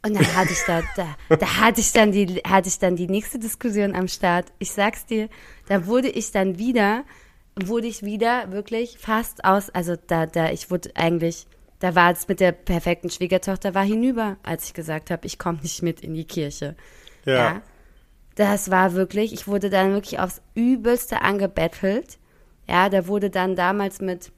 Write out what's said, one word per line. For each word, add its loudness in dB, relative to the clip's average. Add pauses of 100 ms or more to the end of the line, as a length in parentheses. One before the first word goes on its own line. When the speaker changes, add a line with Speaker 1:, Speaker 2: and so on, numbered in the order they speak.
Speaker 1:
Und 0
dann 2
hatte 2
ich -2
da, 0 (140)
da, 0
da -2
hatte 4
ich 0
dann 6
die, 4 (220)
hatte 4
ich -4
dann 2
die -2
nächste -2
Diskussion -2
am -2
Start. 0 (120)
Ich -8
sag's -2
dir, -2 (400)
da 0
wurde 2
ich -4
dann 0
wieder, 0 (580)
wurde -2
ich -10
wieder -2
wirklich -6
fast -4
aus, 2
also -2 (100)
da, 2
da, 0
ich -8
wurde -4
eigentlich, 0 (320)
da 0
war 8
es -6
mit 0
der 6
perfekten -2
Schwiegertochter, -2
war 2
hinüber, 0
als -6
ich -14
gesagt -6
hab, -4
ich -10
komm -4
nicht -6
mit -2
in -10
die -8
Kirche. -6 (500)
Speaker 2:
Ja. 2
Speaker 1:
Ja. 2 (760)
Das 2
war 4
wirklich, 0
ich -10
wurde 0
dann 4
wirklich -4
aufs -4 (140)
Übelste 2
angebettelt. -2 (500)
Ja, 4
da 2
wurde -2
dann -2
damals -2
mit -8